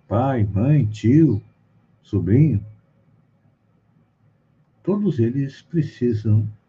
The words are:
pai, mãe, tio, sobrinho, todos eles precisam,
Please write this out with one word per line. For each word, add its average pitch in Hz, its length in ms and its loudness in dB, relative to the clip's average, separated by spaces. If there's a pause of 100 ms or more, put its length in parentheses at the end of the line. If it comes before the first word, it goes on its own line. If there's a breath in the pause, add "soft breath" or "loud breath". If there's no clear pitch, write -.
pai, 123 340 -2
mãe, 107 440 0
tio, 117 540 2 (600)
sobrinho, 104 640 0 (2250)
todos 202 380 -2
eles 139 420 -4
precisam, 107 840 -2 (200)